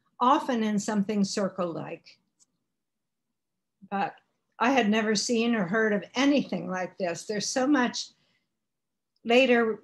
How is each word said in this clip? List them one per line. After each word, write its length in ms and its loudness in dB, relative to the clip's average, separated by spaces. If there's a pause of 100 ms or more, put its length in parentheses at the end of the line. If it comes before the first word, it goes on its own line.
(220)
often 420 0
in 160 0
something 460 -2
circle-like. 920 -6 (1700)
But 260 -4 (460)
I 80 2
had 200 4
never 260 2
seen 400 0
or 100 0
heard 260 0
of 140 -2 (100)
anything 540 0
like 280 -8
this. 280 -6
There's 240 -6
so 160 -2
much. 440 0 (1160)
Later, 580 4